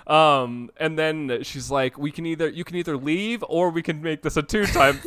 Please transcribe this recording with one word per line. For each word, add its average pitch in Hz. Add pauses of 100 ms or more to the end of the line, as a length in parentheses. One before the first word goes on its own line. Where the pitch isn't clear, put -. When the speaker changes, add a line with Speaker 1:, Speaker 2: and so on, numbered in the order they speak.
Speaker 1:
Um, 131
and 156
then 156
she's 127
like, 131
"We 143
can 165
either, 160
you 170
can 170
either 165
leave 190
or 170
we 165
can 156
make 156
this -
a 151
two-time 165
Speaker 2:
<laughs> -